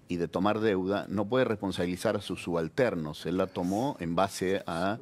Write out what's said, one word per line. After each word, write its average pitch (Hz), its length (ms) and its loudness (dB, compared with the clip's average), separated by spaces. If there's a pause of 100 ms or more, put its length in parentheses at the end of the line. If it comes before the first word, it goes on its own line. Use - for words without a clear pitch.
y 87 120 -4
de 82 100 0
tomar 104 320 2
deuda, 98 480 2
no 101 160 -2
puede 123 220 2
responsabilizar 98 720 0
a 101 40 -4
sus - 220 -8
subalternos. 82 840 0
Él 87 140 0
la 95 80 2
tomó 98 540 -2
en 85 140 -2
base 95 520 0
a, 90 360 -2